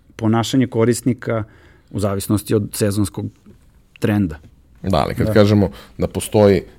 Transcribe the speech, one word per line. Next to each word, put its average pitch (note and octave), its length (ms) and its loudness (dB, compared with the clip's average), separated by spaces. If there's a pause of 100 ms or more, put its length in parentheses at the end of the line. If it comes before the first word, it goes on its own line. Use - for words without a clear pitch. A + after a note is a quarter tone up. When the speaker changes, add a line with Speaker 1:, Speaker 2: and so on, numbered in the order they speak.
(160)
Speaker 1:
ponašanje A2+ 500 0
korisnika A2+ 800 -2 (460)
u G2+ 100 -8
zavisnosti G2+ 540 -2
od G#2 180 0
sezonskog G#2 540 -4 (720)
trenda. G2+ 400 -2 (460)
Speaker 2:
Da, F#2 140 0
ali G1+ 160 -2
kad G#2 120 -2
Speaker 1:
Da. A2 60 -2
Speaker 2:
kažemo G#2 360 4 (300)
da - 80 -2
postoji G2 560 2 (160)